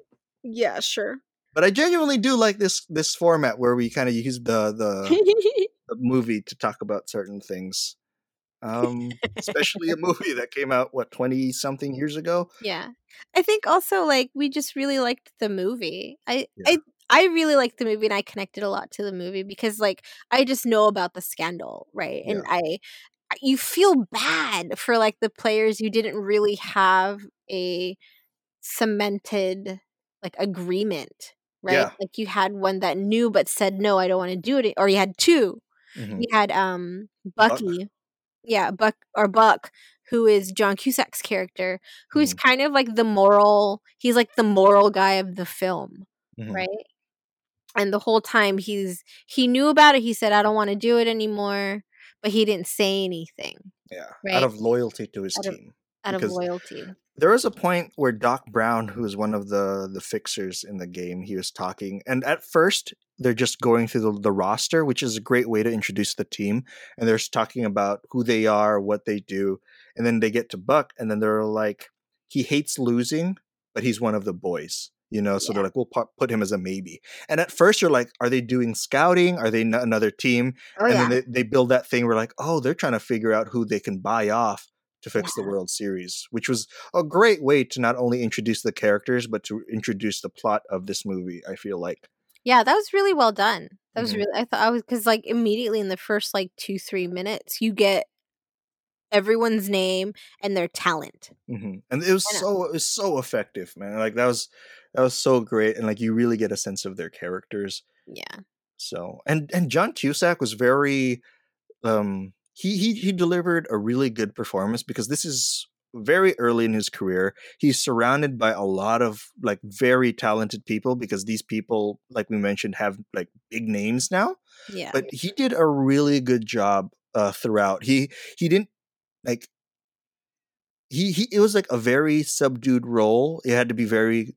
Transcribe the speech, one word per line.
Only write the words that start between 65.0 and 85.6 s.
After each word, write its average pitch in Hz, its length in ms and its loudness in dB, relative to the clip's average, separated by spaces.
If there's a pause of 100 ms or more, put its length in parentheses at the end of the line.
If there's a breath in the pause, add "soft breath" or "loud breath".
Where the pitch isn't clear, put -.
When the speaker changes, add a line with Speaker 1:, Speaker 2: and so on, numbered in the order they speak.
Speaker 2:
is 113 140 -2
a 107 40 -8
great 123 280 0
way 110 140 0
to 117 80 0
introduce 101 440 -4
the - 100 -6
team, 104 380 -4 (340 loud breath)
and 117 100 0
they're 110 100 4
just - 160 -6
talking 117 320 -2
about 101 360 -2 (100)
who 123 120 -2
they 113 240 2
are, 107 340 4
what 104 240 -2
they 104 160 -2
do, 98 380 -4 (380 soft breath)
and 117 80 -2
then 117 160 2
they 110 100 2
get 113 180 -2
to 104 80 -12
Buck, 135 400 0
and 110 140 -6
then 107 100 -2
they're 107 240 0
like, 107 440 -4 (400)
"He 135 140 -2
hates 147 360 -2
losing, 135 580 -2 (380)
but 113 80 -4
he's 117 180 -2
one 110 140 0
of 101 100 -4
the 95 80 -4
boys," 87 580 -8 (180)
you 107 120 -2
know? 101 180 0
So - 140 -4
they're 101 80 0
Speaker 1:
Yeah. 95 60 0
Speaker 2:
like, - 100 -8
"We'll 123 100 -2
pu-, - 300 -4
put 123 140 0
him 110 100 0
as 98 100 -2
a 101 60 -2
maybe." 92 440 -8 (280 loud breath)
And 156 100 0
at 170 140 -2
first, 202 280 6
you're 175 100 4
like, 123 280 2
"Are 123 100 2
they 127 120 2
doing 120 340 0
scouting? 175 640 2
Are 113 120 2
they 113 100 2
n-, 113 140 2
another 110 360 2
team?" 127 440 0 (240 loud breath)
Speaker 1:
Oh, 208 80 0
Speaker 2:
And 156 80 4
Speaker 1:
yeah. 123 140 4
Speaker 2:
then 127 180 2
they, 127 160 -2
they - 0 -
build 123 260 4
that 127 180 2
thing 120 200 0
where 117 100 2
like, 113 220 -2
"Oh, 160 200 -2
they're 131 160 -2
trying 139 180 -2
to 107 60 0
figure 113 340 -2
out 110 160 0
who 120 160 -2
they 101 140 -2
can 98 200 -6
buy 107 300 0
off." 107 400 -2 (360)
To - 60 -14
fix 98 240 -4
the 107 80 -6
Speaker 1:
Yeah. 98 80 -6
Speaker 2:
World 92 200 -6